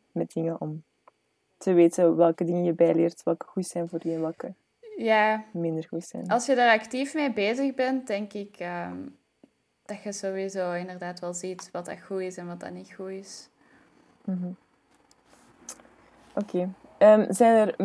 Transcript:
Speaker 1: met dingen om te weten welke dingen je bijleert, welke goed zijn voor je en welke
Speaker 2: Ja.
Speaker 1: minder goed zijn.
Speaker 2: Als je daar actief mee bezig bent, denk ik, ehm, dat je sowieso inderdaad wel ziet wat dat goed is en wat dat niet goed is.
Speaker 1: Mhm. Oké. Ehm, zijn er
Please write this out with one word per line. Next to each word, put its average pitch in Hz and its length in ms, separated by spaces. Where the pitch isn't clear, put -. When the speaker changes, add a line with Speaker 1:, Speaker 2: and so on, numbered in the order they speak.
Speaker 1:
met 170 220
dingen 165 280
om 151 220
te - 160
weten 170 420
welke 165 280
dingen 175 200
je 170 100
bijleert, 170 500
welke 170 220
goed 185 220
zijn 170 220
voor 165 140
je 165 100
en 160 80
welke 170 320
Speaker 2:
Ja. 214 540
Speaker 1:
minder 165 380
goed 170 160
zijn. - 220
Speaker 2:
Als 233 180
je 277 100
daar 240 240
actief 254 340
mee 285 200
bezig 240 400
bent, 262 340
denk 202 260
ik, 202 260
ehm, 175 380
dat 202 180
je 208 80
sowieso 190 600
inderdaad 180 460
wel 175 140
ziet 180 380
wat 175 140
dat 170 200
goed 196 160
is 185 160
en 175 100
wat 175 120
dat 180 120
niet 180 220
goed 190 160
is. 190 400
Speaker 1:
Mhm. 180 260
Oké. 185 360
Ehm, 214 360
zijn 226 340
er - 60